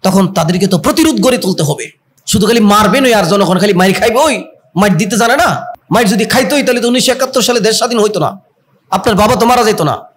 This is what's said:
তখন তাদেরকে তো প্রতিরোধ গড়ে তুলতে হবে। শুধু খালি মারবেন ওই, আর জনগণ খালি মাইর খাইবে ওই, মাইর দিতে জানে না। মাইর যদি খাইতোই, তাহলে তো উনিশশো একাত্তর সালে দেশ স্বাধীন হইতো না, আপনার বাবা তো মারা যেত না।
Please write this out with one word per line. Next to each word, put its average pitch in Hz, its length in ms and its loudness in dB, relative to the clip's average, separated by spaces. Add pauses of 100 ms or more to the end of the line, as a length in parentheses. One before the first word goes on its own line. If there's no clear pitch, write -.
তখন 190 300 0
তাদেরকে 175 340 0
তো 180 100 0
প্রতিরোধ 302 440 0
গড়ে 254 160 2
তুলতে 185 260 -4
হবে। 151 280 -6 (340)
শুধু 202 220 0
খালি 233 120 2
মারবেন 214 460 2
ওই, 240 80 4
আর 202 120 2
জনগণ 180 340 0
খালি 202 140 0
মাইর 185 200 2
খাইবে 226 260 0
ওই, 285 240 0 (320)
মাইর 190 220 2
দিতে 208 200 -2
জানে 233 200 0
না। 285 280 -2 (260)
মাইর 220 160 2
যদি 220 180 0
খাইতোই, 269 380 0
তাহলে 247 180 -2
তো 233 60 -2
উনিশশো 254 240 0
একাত্তর 254 300 -2
সালে 240 180 0
দেশ 214 180 0
স্বাধীন 233 220 -2
হইতো 208 200 0
না, 107 200 -4 (520)
আপনার 190 240 0
বাবা 220 200 2
তো 214 100 0
মারা 247 180 2
যেত 214 180 0
না। 143 160 -2 (200)